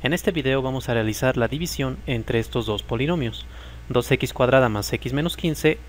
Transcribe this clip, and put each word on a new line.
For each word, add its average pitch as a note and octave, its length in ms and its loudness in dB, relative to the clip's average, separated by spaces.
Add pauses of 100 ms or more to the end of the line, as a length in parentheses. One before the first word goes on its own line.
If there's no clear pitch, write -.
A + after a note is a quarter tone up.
En C3+ 100 2
este F#3 180 0
video C3+ 300 2
vamos C3 260 -2
a B2+ 60 0
realizar A2+ 420 2
la A2+ 140 2
división C3+ 480 -4 (100)
entre A#2 320 0
estos A2+ 260 -2
dos G#2+ 160 -2
polinomios, C3 640 -2 (440)
dos A#2+ 200 2
x C3 220 2
cuadrada B2+ 380 6
más G#2 240 -2
x A#2+ 180 -4
menos D3+ 240 0
quince D#3 540 2